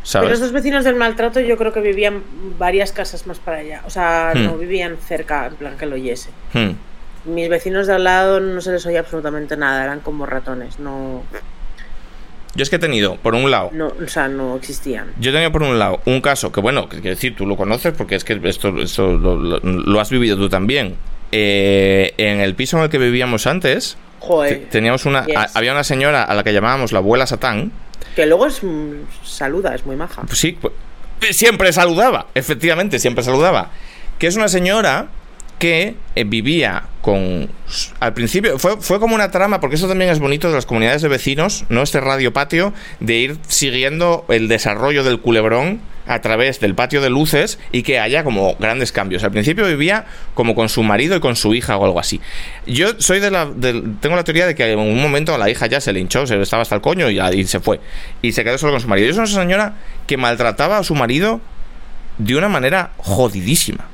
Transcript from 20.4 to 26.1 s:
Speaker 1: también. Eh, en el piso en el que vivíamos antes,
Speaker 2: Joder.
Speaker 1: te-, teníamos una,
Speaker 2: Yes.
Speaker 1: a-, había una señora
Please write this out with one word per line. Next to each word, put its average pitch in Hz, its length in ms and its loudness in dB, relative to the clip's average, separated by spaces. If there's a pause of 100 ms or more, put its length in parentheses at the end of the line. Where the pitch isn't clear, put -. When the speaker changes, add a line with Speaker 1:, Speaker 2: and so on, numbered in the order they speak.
Speaker 1:
también. 98 460 0 (360)
Eh, 98 840 4
en 104 240 2
el 95 140 0
piso 127 220 -2
en 160 60 4
el 151 60 0
que 147 80 0
vivíamos 123 500 2
antes, 165 500 0 (220)
Speaker 2:
Joder. 143 400 2
Speaker 1:
te-, 139 60 -14
teníamos 113 400 0
una, 139 200 2
Speaker 2:
Yes. - 120 0
Speaker 1:
a-, 107 160 0
había 117 180 2
una 143 140 0
señora 139 380 2